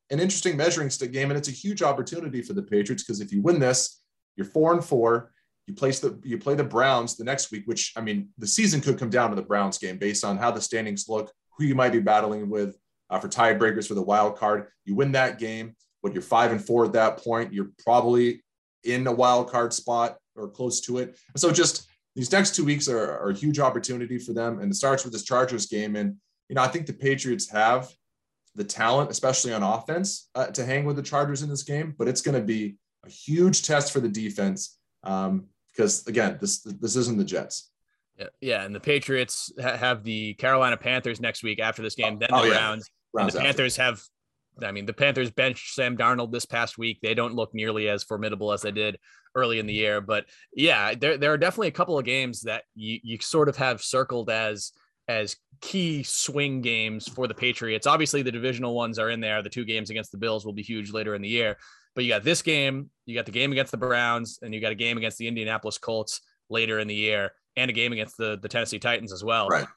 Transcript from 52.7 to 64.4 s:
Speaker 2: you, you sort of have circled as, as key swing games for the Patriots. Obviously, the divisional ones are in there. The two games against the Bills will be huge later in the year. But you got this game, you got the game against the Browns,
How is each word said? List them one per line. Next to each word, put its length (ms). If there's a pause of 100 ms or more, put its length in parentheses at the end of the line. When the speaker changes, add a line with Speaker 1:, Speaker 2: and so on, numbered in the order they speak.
Speaker 2:
you, 300
you 160
sort 280
of 80
have 240
circled 500
as, 420 (340)
as 300 (240)
key 420
swing 580
games 460
for 220
the 60
Patriots. 520
Obviously, 360
the 100
divisional 420
ones 240
are 120
in 100
there. 220
The 60
two 160
games 260
against 200
the 80
Bills 260
will 80
be 100
huge 280
later 240
in 80
the 60
year. 280 (380)
But 100
you 60
got 120
this 200
game, 480 (160)
you 100
got 100
the 60
game 180
against 220
the 60
Browns, 600